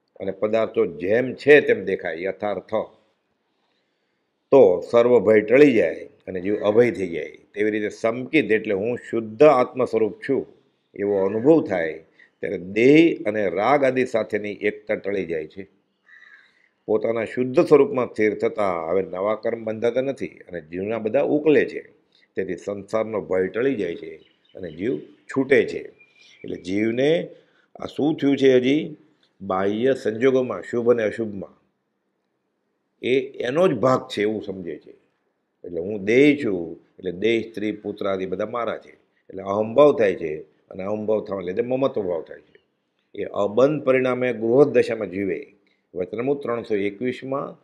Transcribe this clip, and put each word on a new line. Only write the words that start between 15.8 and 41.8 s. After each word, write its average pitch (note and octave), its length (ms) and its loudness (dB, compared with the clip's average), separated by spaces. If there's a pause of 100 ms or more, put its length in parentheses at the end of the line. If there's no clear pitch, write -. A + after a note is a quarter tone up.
પોતાના A2 400 -2
શુદ્ધ B2+ 340 -2
સ્વરૂપમાં C3+ 480 4
સ્થિર G#2 320 0
થતા G2 460 -2
હવે F#2 160 0
નવા F#2 340 -4
કર્મ A#2 280 -6
બંધાતા A2+ 380 -2
નથી C3 260 -6
અને E2+ 340 -14
જીવના F#2 360 -6
બધા A2 240 0
ઉકલે D3 440 4
છે. - 160 -10 (540)
તેથી F2+ 200 -6
સંસારનો G#2 640 -6
ભય F#2 260 -2
ટળી B2 280 -2
જાય F2 200 -4
છે D#2+ 200 -14 (400)
અને F2 160 -12
જીવ G#2+ 280 -4
છૂટે C3 640 -2
છે. - 140 -8 (640)
એટલે - 180 -12
જીવને A#2 680 -2 (500)
આ - 60 -8
શું C#3+ 300 -4
થયું C#3 220 0
છે C3 200 6
હજી? D3+ 400 0 (440)
બાહ્ય G2+ 520 0
સંજોગોમાં, B2 680 0
શુભ A#2 280 -2
અને A#2 140 4
અશુભમાં G2+ 580 -6 (1400)
એ B2 180 0
એનો C3+ 480 -2
જ E3 40 2
ભાગ B2+ 360 0
છે - 140 -6
એવું G#2+ 220 -2
સમજે F2+ 340 -10
છે. - 140 -20 (720)
એટલે E2+ 180 -8
હું G2 240 -8
દેહ C3+ 380 6
છું, E2+ 360 -6 (200)
એટલે F#2 120 -6
દેહ, G#2+ 400 -2
સ્ત્રી, G#2 200 -6
પુત્ર G2+ 360 -8
આદિ F#2+ 180 -4
બધા F#2 200 -6
મારા A2+ 320 -6
છે. D2+ 120 -18 (400)
એટલે F#2+ 140 -12
અહંભાવ A2+ 540 4
થાય G2+ 180 2
છે D#2 260 -8
અને - 420 -16
અહંભાવ G#2+ 420 -2
થવાને G2 200 -8
લીધે F#2+ 160 -4
મમત્વ B2+ 400 -2